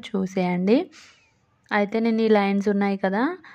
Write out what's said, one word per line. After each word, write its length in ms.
చూసేయండి. 760
అయితే 300
నేను 220
ఈ 80
లైన్స్ 380
ఉన్నాయి 300
కదా, 260